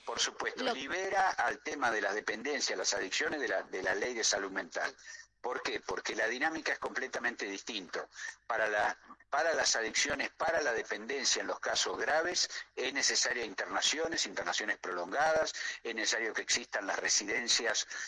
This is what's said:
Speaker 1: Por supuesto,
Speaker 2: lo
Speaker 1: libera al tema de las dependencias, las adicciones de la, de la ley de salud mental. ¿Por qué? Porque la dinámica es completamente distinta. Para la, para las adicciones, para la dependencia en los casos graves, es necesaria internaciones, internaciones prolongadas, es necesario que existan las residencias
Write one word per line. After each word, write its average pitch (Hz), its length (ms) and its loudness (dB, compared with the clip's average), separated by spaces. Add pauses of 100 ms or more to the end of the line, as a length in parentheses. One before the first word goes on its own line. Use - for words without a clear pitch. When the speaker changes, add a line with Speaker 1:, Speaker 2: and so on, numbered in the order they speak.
Speaker 1:
Por - 140 -4
supuesto, - 440 -2
Speaker 2:
lo 247 100 2
Speaker 1:
libera 190 580 0
al 113 320 0
tema 143 280 0
de 107 100 2
las 98 140 2
dependencias, 113 640 -2
las 98 160 0
adicciones 147 480 0
de 117 80 0
la, 92 140 0
de 95 200 -6
la 92 100 2
ley 120 200 -2
de 110 100 -2
salud 98 280 0
mental. 87 440 -4 (500)
¿Por 123 160 -4
qué? 117 180 8
Porque - 360 -2
la 110 120 4
dinámica 147 460 2
es - 60 -2
completamente 123 680 -2
distinta. 98 600 -4 (400)
Para 110 200 4
la, 107 300 2 (320)
para 156 240 4
las 131 220 2
adicciones, 120 560 0
para 160 320 2
la 131 100 2
dependencia 113 680 -2
en 98 60 -2
los 92 140 -2
casos - 400 0
graves, 160 500 2 (260)
es 131 160 -2
necesaria 123 540 0
internaciones, 110 800 0
internaciones - 540 -2
prolongadas, 139 760 0 (300)
es 117 100 -4
necesario 110 400 0
que 101 80 -4
existan 107 460 -2
las 90 100 0
residencias 110 880 0 (200)